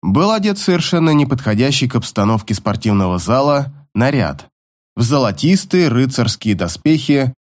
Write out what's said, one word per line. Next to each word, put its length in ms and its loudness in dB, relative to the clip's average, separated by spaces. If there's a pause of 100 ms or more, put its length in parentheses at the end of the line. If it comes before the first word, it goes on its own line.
был 300 2
одет 260 0
совершенно 520 0
неподходящий 760 0
к 80 -6
обстановке 600 -2
спортивного 640 -2
зала 540 0 (220)
наряд, 540 -2 (480)
в 60 0
золотистые 880 2
рыцарские 680 0
доспехи, 840 0